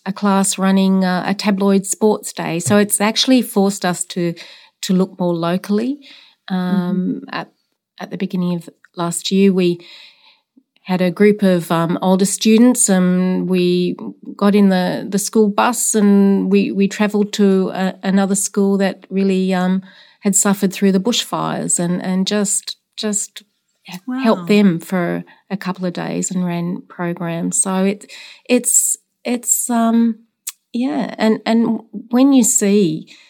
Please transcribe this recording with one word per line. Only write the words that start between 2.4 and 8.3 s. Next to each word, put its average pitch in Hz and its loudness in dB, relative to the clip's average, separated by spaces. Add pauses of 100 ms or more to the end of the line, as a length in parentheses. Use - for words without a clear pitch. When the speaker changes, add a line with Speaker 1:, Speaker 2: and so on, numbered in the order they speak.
Speaker 1:
So 208 2
it's 208 0
actually 226 2
forced 196 -2
us 180 -2
to, 175 -4 (500)
to 196 -2
look 185 0
more 175 0
locally. 202 -2 (480)
Um, 185 -2
Speaker 2:
Mm-hmm. - -20
Speaker 1:
at, 160 -8 (480)
at 175 -12
the 175 -10
beginning 180 -4